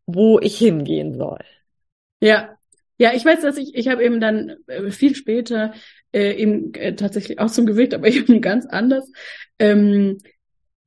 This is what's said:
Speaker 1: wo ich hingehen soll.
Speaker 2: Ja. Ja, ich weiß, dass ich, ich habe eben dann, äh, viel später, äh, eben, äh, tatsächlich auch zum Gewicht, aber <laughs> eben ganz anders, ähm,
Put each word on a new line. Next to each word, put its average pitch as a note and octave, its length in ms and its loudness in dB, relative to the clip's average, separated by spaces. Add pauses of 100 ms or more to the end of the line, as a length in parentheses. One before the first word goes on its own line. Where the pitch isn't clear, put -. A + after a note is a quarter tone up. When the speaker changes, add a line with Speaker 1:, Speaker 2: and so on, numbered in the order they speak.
Speaker 1:
wo G#3+ 340 4
ich - 160 -4
hingehen D#3 580 0
soll. C#3 300 -10 (760)
Speaker 2:
Ja. G#3+ 360 2 (400)
Ja, A#3+ 180 4
ich A#3 100 -6
weiß, D#4+ 180 4
dass C#4+ 160 -2
ich, C4+ 160 -12
ich B3 140 -4
habe A#3+ 160 0
eben A#3+ 160 0
dann, A3 360 -4 (100)
äh, G3 240 -10
viel C4 240 0
später, A3 600 -4 (380)
äh, G3+ 280 0
eben, G#3 340 -2
äh, - 220 -6
tatsächlich G3+ 420 -8
auch A3+ 120 -2
zum A#3 160 2
Gewicht, G#3+ 260 2
aber - 160 0
<laughs> - 0 -
eben A#3+ 320 4
ganz G#3+ 260 -2
anders, C4 440 -2 (480)
ähm, G3+ 600 2 (680)